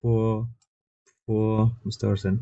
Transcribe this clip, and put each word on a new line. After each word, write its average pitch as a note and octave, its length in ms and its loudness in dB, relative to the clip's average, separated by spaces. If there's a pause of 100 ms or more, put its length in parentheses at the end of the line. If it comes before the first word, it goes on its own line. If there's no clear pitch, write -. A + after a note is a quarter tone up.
ফো, A#2 120 0 (1000)
ফো, - 200 -8 (420)
বুঝতে - 300 -8
পারছেন? G2 360 0